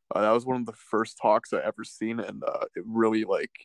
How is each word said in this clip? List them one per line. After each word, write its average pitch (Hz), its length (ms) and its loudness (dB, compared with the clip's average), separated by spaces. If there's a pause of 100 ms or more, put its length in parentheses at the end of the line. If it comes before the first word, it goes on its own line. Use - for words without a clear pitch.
(140)
Uh, 98 80 2
that 107 80 4
was 120 160 2
one 127 120 0
of 120 60 -4
the 113 80 -8
first - 480 -4
talks 110 320 2
I 101 60 0
ever - 260 -4
seen, 113 360 -6
and, 104 220 -8
uh, - 220 -4 (100)
it 87 120 -8
really, 110 380 2
like, 87 260 0 (140)